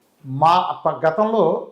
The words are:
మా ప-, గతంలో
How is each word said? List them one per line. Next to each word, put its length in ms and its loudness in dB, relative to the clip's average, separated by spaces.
మా 280 2
ప-, 200 -2
గతంలో 360 0